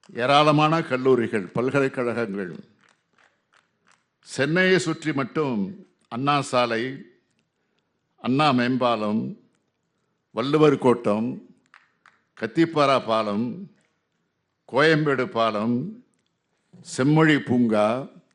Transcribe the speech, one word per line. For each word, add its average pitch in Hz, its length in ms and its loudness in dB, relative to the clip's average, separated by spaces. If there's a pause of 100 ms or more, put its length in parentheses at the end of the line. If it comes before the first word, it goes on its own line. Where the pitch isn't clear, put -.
(140)
ஏராளமான 151 680 4
கல்லூரிகள், 123 640 0
பல்கலைக்கழகங்கள், 117 1300 -4 (1500)
சென்னையை 180 600 0
சுற்றி 156 340 -4
மட்டும் 123 760 -4 (200)
அண்ணா 139 340 -2
சாலை, 123 640 -2 (1120)
அண்ணா 139 340 0
மேம்பாலம், 120 880 -2 (920)
வள்ளுவர் 143 460 2
கோட்டம், 117 680 0 (960)
கத்திப்பாரா 139 640 0
பாலம், 110 680 -4 (1000)
கோயம்பேடு 147 540 2
பாலம், 117 800 -2 (760)
செம்மொழி 151 580 2
பூங்கா, 117 680 0 (280)